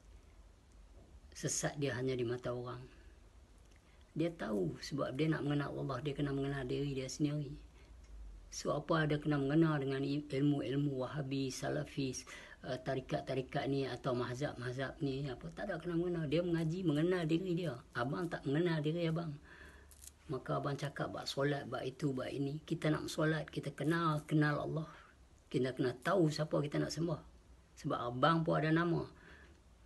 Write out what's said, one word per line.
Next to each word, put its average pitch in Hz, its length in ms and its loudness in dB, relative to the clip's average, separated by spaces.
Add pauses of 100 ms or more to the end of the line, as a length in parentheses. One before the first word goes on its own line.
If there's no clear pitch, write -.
(1300)
sesat - 480 -2
dia 139 160 0
hanya 131 240 0
di 120 80 0
mata 123 240 -2
orang. 123 320 -6 (1300)
Dia 165 240 0
tahu 190 480 0
sebab 135 320 -2
dia 156 160 4
nak 147 160 0
mengenal 143 240 2
Allah, 139 320 -4
dia 143 160 -2
kena 139 160 0
mengenal 139 320 -2
diri 135 320 0
dia 131 80 -2
sendiri. 147 480 -2 (960)
So, - 240 -2
apa 156 320 4
ada 147 160 2
kena 147 160 2
mengenal 151 400 6
dengan 135 240 0
i-, 143 240 0
ilmu-ilmu 139 800 2
Wahabi, 135 480 -2
Salafis, 139 720 -2 (400)
uh, 131 160 -2
tarikat-tarikat 135 880 -2
ni 139 160 2
atau 127 320 -2
mazhab-mazhab 123 800 -4
ni, 139 320 -2
apa, 165 240 -8
tak 208 160 -4
ada 170 80 -4
kena 170 160 -4
mengenal. 170 320 0
Dia 156 160 4
mengaji, 170 400 2
mengenal 170 480 4
diri 175 240 2
dia. 165 240 -2 (160)
Abang 156 320 0
tak - 240 -6
mengenal 160 320 4
diri 160 240 2
abang. 160 240 0 (960)
Maka 135 320 -2
abang 139 160 0
cakap, - 400 -4
"Bak - 160 -6
solat, 139 400 0
bak 123 160 -4
itu, 135 240 -2
bak 127 240 -2
ini." 139 320 -2
Kita 160 240 0
nak - 160 0
solat, 156 480 0
kita 151 160 -4
kenal, 156 560 2
kenal 151 400 4
Allah. 151 240 -4 (560)
Kita 127 240 2
kena - 320 0
tahu 180 240 6
siapa 156 320 0
kita 147 240 0
nak 147 80 -2
sembah. 165 320 -2 (560)
Sebab 139 240 -2
abang 143 400 4
pun 160 160 2
ada 156 160 4
nama. 165 320 4 (800)